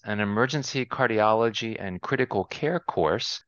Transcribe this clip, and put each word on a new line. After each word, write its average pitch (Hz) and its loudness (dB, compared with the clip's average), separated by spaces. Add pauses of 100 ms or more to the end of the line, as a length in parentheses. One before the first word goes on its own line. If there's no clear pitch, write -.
an 107 -4
emergency 127 0
cardiology 113 2
and 92 -6
critical 123 0
care 165 -2
course - 0